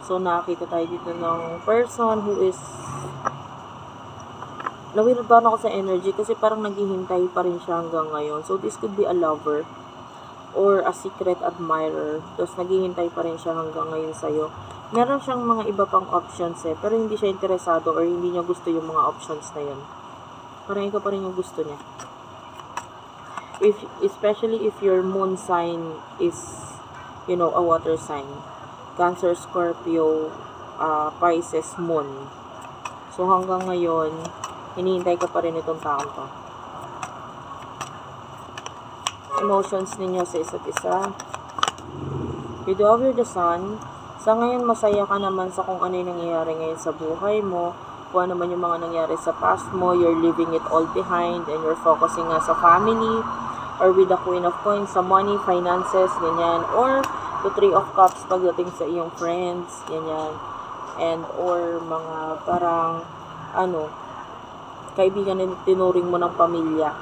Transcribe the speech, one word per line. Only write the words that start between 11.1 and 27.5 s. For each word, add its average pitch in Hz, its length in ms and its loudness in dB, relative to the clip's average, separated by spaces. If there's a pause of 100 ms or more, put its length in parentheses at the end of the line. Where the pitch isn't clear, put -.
admirer. 156 800 -2 (120)
Tapos, 175 200 -2
naghihintay 180 560 0
pa 175 80 -4
rin 165 160 -2
siya 165 160 -4
hanggang 160 400 -4
ngayon 156 240 -4
sa'yo. 156 320 0 (480)
Meron 262 240 4
siyang 247 240 -2
mga 220 240 2
iba 196 160 4
pang 190 240 2
options, 170 560 -2
eh, 160 160 0
pero 220 160 2
hindi 220 200 0
siya 202 120 2
interesado 180 640 2
or 165 80 2
hindi 175 320 2
niya 175 80 0
gusto 175 320 0
yung 160 160 -2
mga 156 200 4
options - 440 -8
na 151 80 -6
yun. 139 200 -6 (840)
Parang 202 240 -2
ikaw 202 120 0
pa 202 120 0
rin 196 80 -2
yung 185 160 -4
gusto 180 240 -4
niya. 147 160 -4 (1800)
If, 208 240 4 (220)
especially 214 680 0
if - 160 -6
your 185 160 6
moon 190 320 0
sign 170 640 -2 (240)
is, 170 160 2 (880)
you 185 140 0
know, 165 160 4